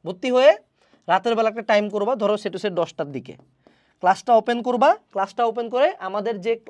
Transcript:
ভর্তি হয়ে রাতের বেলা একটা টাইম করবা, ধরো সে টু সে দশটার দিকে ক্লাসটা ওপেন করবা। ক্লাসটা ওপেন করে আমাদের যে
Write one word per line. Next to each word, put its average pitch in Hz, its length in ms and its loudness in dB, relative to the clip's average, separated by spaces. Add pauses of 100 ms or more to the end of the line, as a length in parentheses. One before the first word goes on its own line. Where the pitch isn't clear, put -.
ভর্তি 185 260 -6
হয়ে 269 260 6 (520)
রাতের 190 260 2
বেলা 220 140 0
একটা 220 140 -6
টাইম 208 280 0
করবা, 214 240 -2
ধরো 208 220 0
সে 208 140 -6
টু 185 80 -12
সে 208 120 -4
দশটার 160 420 -4
দিকে - 240 -12 (640)
ক্লাসটা 190 360 2
ওপেন 240 280 2
করবা। 247 340 2 (140)
ক্লাসটা 196 340 -4
ওপেন 233 260 -4
করে 269 280 0
আমাদের 208 420 -6
যে 226 160 -2 (140)